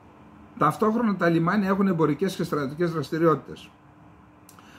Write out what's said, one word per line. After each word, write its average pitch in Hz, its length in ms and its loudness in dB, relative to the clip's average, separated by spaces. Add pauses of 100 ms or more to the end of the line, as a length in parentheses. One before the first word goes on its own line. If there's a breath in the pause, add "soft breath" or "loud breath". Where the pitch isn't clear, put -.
(580)
Ταυτόχρονα 214 580 0
τα 170 120 0
λιμάνια 175 400 2
έχουν 196 180 2
εμπορικές 165 500 0
και 196 60 -4
στρατιωτικές 151 500 -4
δραστηριότητες. 156 800 -2 (1080 loud breath)